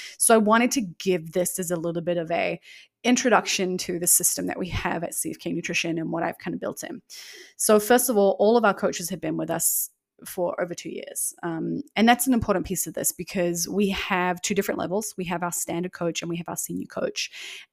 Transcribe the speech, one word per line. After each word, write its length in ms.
So 160
I 40
wanted 340
to 80
give 520
this 280
as 100
a 60
little 260
bit 140
of 160
a 280
introduction 720
to 220
the 80
system 400
that 100
we 120
have 340
at 100
C 160
F 80
K 140
Nutrition 460
and 120
what 140
I've 140
kind 140
of 80
built 220
in. 180
So 220
first 320
of 60
all, 240
all 160
of 80
our 100
coaches 360
have 100
been 160
with 140
us 400
for 340
over 140
two 160
years. 540
Um, 400
and 120
that's 180
an 60
important 320
piece 220
of 80
this 180
because 560
we 220
have 500
two 140
different 240
levels. 400
We 80
have 160
our 100
standard 400
coach 300
and 80
we 80
have 100
our 80
senior 300
coach. 440